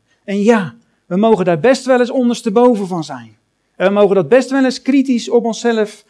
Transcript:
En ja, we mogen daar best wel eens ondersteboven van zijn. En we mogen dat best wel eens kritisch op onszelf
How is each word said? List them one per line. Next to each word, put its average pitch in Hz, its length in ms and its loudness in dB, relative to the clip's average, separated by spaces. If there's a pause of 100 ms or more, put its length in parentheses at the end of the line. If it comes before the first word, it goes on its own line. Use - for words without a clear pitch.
(240)
En 202 200 -4
ja, 208 320 2 (300)
we 175 120 -4
mogen 208 280 2
daar 170 140 0
best 254 260 0
wel 254 140 2
eens 240 100 -2
ondersteboven 240 760 0
van 170 160 -6
zijn. 120 340 -16 (380)
En 180 120 0
we 196 60 0
mogen 202 220 2
dat 170 140 0
best 254 200 2
wel 269 140 0
eens 254 180 -2
kritisch 262 480 -2
op 233 160 0
onszelf 220 640 -4